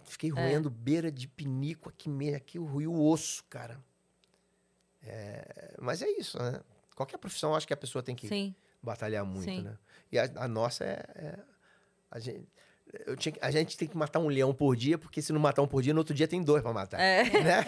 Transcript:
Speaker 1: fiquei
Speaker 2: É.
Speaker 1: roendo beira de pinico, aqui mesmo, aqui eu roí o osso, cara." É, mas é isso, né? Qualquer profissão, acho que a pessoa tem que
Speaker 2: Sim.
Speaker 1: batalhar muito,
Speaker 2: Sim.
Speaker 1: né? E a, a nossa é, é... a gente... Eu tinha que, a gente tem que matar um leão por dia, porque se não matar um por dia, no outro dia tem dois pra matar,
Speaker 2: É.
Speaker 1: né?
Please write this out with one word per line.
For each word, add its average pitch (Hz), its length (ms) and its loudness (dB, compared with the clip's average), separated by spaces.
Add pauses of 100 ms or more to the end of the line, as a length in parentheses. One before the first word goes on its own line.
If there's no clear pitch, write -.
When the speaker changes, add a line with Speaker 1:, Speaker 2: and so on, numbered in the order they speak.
Speaker 1:
fiquei - 240 -6
Speaker 2:
É. 156 40 -2
Speaker 1:
roendo 151 360 2
beira 139 420 0
de 131 160 -8
pinico, 139 600 -6
aqui - 200 -12
mesmo, 147 280 -4
aqui - 200 -14
eu 170 80 -8
roí 147 220 -4
o 165 140 0
osso, 156 480 4
cara." 117 300 -14 (1200)
É, 107 760 -14
mas 135 220 -4
é 381 80 0
isso, - 320 -4
né? 123 180 -2 (360)
Qualquer - 220 -6
profissão, 156 380 -2
acho 156 120 -2
que - 60 -4
a 143 40 0
pessoa 127 260 -8
tem 123 120 -6
que 113 120 -12
Speaker 2:
Sim. 101 260 -2 (300)
Speaker 1:
batalhar 110 420 -4
muito, 95 200 -6
Speaker 2:
Sim. 92 160 -6
Speaker 1:
né? 107 160 -10 (340)
E 123 80 2
a, 127 160 2
a 123 120 -4
nossa 113 360 -2
é, - 200 -6 (120)
é... 160 240 -12 (720)
a 120 80 -10
gente... 117 260 -10 (600)
Eu - 100 -6
tinha - 160 -4
que, 151 100 -16
a 127 100 0
gente 160 260 0
tem 165 100 -4
que - 80 -12
matar 156 240 0
um 165 80 2
leão 135 260 4
por 131 220 4
dia, 135 220 2
porque - 240 -8
se - 100 -4
não 151 80 2
matar 143 220 6
um 143 60 4
por 135 140 2
dia, 135 120 4
no 156 60 4
outro 156 140 0
dia 151 140 4
tem 175 160 -2
dois 147 180 6
pra 117 120 -4
matar, 98 260 -4
Speaker 2:
É. 190 240 6
Speaker 1:
né? 247 440 6